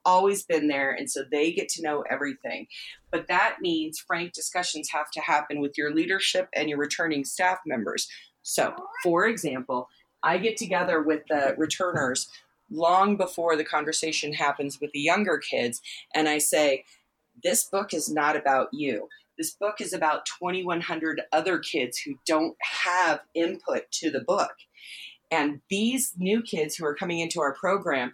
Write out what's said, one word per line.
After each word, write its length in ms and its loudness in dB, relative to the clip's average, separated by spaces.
always 400 6
been 240 2
there, 240 2
and 180 -4
so 180 -4
they 220 2
get 180 -2
to 140 -4
know 260 -2
everything. 600 -6
But 160 -4
that 340 2
means 380 -2
frank 360 -4
discussions 580 -4
have 200 -2
to 80 -8
happen 400 0
with 160 -2
your 160 0
leadership 600 2
and 140 0
your 100 -2
returning 460 0
staff 420 0
members. 420 -2
So, 300 0
for 240 4
example, 640 -2
I 160 2
get 180 0
together 460 0
with 260 2
the 300 2
returners 720 0
long 460 4
before 400 2
the 80 2
conversation 680 -2
happens 480 -2
with 120 -6
the 80 -4
younger 380 4
kids, 420 -2
and 140 4
I 100 2
say, 460 4
"This 220 2
book 300 -2
is 180 -2
not 240 2
about 360 2
you. 360 -4
This 140 -4
book 300 -4
is 120 -8
about 320 0
twenty-one 560 -2
hundred 400 -4
other 280 2
kids 400 -4
who 160 -8
don't 360 2
have 580 0
input 580 -2
to 180 -2
the 100 -2
book." 320 0
And 380 0
these 480 0
new 240 2
kids 360 -2
who 100 -2
are 80 0
coming 240 -4
into 220 -2
our 120 0
program, 600 0